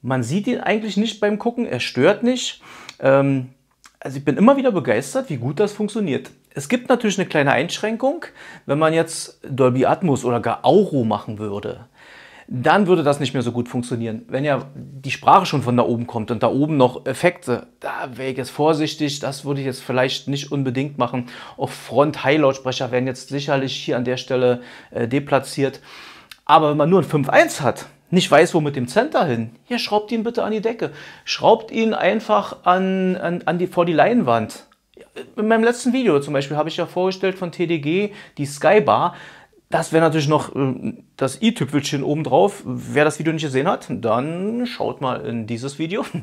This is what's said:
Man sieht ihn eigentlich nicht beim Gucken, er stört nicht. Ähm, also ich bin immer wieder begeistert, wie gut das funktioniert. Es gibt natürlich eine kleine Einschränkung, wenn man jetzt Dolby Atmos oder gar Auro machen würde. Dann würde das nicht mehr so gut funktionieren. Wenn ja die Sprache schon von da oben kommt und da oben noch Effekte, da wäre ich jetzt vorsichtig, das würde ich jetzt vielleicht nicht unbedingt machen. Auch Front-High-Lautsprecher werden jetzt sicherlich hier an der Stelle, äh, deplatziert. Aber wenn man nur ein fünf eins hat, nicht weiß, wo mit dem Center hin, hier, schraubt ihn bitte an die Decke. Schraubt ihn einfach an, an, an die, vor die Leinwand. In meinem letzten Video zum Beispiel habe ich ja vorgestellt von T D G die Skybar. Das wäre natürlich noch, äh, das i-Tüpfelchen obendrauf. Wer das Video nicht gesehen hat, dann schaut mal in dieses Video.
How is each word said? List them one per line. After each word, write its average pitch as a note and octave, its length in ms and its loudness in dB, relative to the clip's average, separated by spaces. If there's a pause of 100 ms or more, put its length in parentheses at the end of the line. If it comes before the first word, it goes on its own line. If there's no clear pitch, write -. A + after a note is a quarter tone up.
Man B2+ 180 0
sieht D3+ 240 -2
ihn B3 140 -2
eigentlich G#3+ 360 -4
nicht A3 240 -2
beim G#3 200 0
Gucken, A#3+ 260 -4
er B2 140 -6
stört D3+ 420 2
nicht. B3 400 -2 (380)
Ähm, C3+ 500 2 (500)
also C#3 200 -8
ich C#3+ 40 -14
bin C#3 140 2
immer B3 180 8
wieder C4+ 160 2
begeistert, D#3+ 600 -2
wie C#3+ 60 -6
gut B2+ 220 -6
das G#3 140 2
funktioniert. G#3 560 -4 (240)
Es - 160 -10
gibt B3 180 -2
natürlich A#3 300 2
eine F3 100 -2
kleine C#3+ 240 2
Einschränkung, A3 760 -2 (420)
wenn C#3 100 0
man D#3+ 160 2
jetzt - 460 -2 (100)
Dolby B2+ 380 4
Atmos C#3+ 360 0
oder A#2+ 160 0
gar A2 240 -4
Auro D3+ 400 4
machen G#2+ 360 -4
würde. G#2 480 -8 (600)
Dann D#3+ 380 2
würde E3+ 180 4
das C#3+ 160 2
nicht C3+ 140 -2
mehr C3+ 80 0
so A#2+ 100 -2
gut A#2+ 160 -4
funktionieren. A#2 600 -6
Wenn C3+ 160 -2
ja C#3 300 -2
die - 360 -10
Sprache F3 360 4
schon C#3 160 0
von A#2+ 120 0
da A#2+ 80 4
oben A#2 220 0
kommt A2 240 -6
und A#2 140 -2
da B2 40 4
oben C#3+ 300 0
noch B2+ 300 2
Effekte, C3+ 580 -2 (140)
da - 360 -8
wäre C3 140 -6
ich B2+ 80 -6
jetzt B2+ 140 -8
vorsichtig, D3 680 0
das C#3 260 -8
würde C#3 160 -2
ich C3+ 40 -4
jetzt B2+ 160 -6
vielleicht C3 460 -2
nicht C#3 240 -6
unbedingt C#3 480 -2
machen. B2 260 -2 (320)
Auch C3+ 140 -6
Front-High-Lautsprecher C3+ 1200 0
werden B2+ 160 0
jetzt B2+ 220 -8
sicherlich C#3 460 -2
hier C3+ 220 -2
an B2 80 -2
der B2+ 120 -2
Stelle, B2 440 0 (300)
äh, A#2+ 160 -2
deplatziert. C3+ 720 -2 (640)
Aber D#3 240 6
wenn D3 80 0
man D3+ 140 2
nur F#3 100 6
ein - 20 2
fünf D3 260 0
eins E4 320 4
hat, B2 260 -2 (220)
nicht F3+ 220 2
weiß, D#3+ 220 6
wo E3 80 4
mit C#3+ 160 -4
dem A#2+ 100 -4
Center B3 380 2
hin, A#2 240 -2 (160)
hier, A#3+ 140 -4
schraubt G#3+ 340 -2
ihn A3+ 100 -2
bitte A#3 220 -2
an G#3+ 80 -2
die A3 80 -2
Decke. A3 300 -4 (340)
Schraubt - 460 2
ihn A3 220 0
einfach G#3 720 0
an, F#3 540 2
an, F3 280 -4
an E3+ 120 0
die, F3+ 100 -2
vor F3+ 160 0
die F3 80 0
Leinwand. C#3+ 760 2 (720)
In G#3+ 140 -2
meinem A3+ 160 4
letzten A#3+ 260 0
Video A3+ 300 2
zum D3+ 120 -8
Beispiel C#3+ 220 -2
habe D3+ 140 0
ich - 80 -10
ja E3+ 80 -2
vorgestellt F#3 520 -2
von F3+ 140 -6
T F3 160 -4
D E3 120 0
G F#3 340 -2 (240)
die C#3+ 80 -4
Skybar. E3 680 4 (540)
Das D#3+ 220 -2
wäre D#3+ 100 4
natürlich D#3 280 2
noch, D3+ 260 0
äh, C3 380 -2 (240)
das C3+ 240 -4
i-Tüpfelchen D3 600 0
obendrauf. D#3 640 2
Wer B2 400 -2
das D3+ 160 0
Video D#3 140 -2
nicht D#3 100 -4
gesehen C#3 240 0
hat, - 220 -4
dann D#3 760 -2
schaut - 360 -6
mal B2+ 240 -4
in A#2 200 -6
dieses A#2+ 320 -8
Video. F3+ 280 -4 (180)